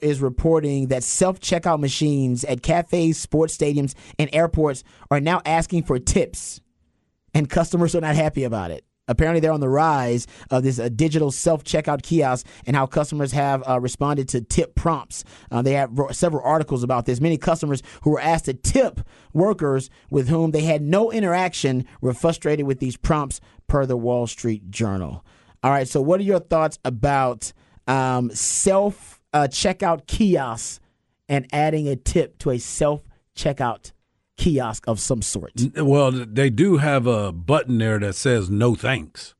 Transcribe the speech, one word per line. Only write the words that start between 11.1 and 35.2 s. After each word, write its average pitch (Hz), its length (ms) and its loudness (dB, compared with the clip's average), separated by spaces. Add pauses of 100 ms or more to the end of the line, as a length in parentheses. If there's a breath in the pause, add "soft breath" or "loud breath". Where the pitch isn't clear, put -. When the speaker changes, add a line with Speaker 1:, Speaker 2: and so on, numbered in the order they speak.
Speaker 1:
self-checkout 151 720 -2
kiosk 135 440 0 (200 loud breath)
and 123 100 2
how 135 80 2
customers 147 480 -2
have, 139 340 0
uh, 127 140 0
responded 139 480 -2
to 123 140 -2
tip - 320 0
prompts. - 500 -2 (260 loud breath)
Uh, 117 120 0
they 135 100 2
have 135 260 0
ro-, 143 120 0
several 156 340 -2
articles 147 380 0
about 123 240 -2
this. 127 160 -2
Many 160 160 2
customers 151 440 -2 (200 loud breath)
who 151 80 2
were 147 100 2
asked 160 240 0
to 135 80 -2
tip - 480 0 (320 soft breath)
workers 151 560 0 (220 soft breath)
with 135 180 0
whom 165 220 2
they 151 120 0
had 156 200 0
no 190 280 2
interaction 175 760 0 (160 loud breath)
were 127 100 0
frustrated 151 540 0
with 135 120 -2
these 127 200 -6
prompts, 147 420 -2 (280 soft breath)
per 139 180 2
the 127 100 0
Wall 120 300 0
Street 110 440 -6
Journal. 98 540 -4 (380 soft breath)
All 131 80 2
right, 139 180 0
so 139 140 0
what 175 180 2
are 202 40 -2
your 196 160 2
thoughts 160 440 0
about, 131 680 -2 (340 soft breath)
um, 127 460 0
self, - 880 0 (140)
uh, 147 160 2
checkout 185 560 -2
kiosks 139 760 0 (480)
and 139 240 -2
adding 151 360 0
a 139 80 -2
tip - 420 -2
to - 120 -6
a 123 80 0
self-checkout - 1300 -4 (440)
kiosk 123 500 0
of 110 140 -2
some 120 220 -2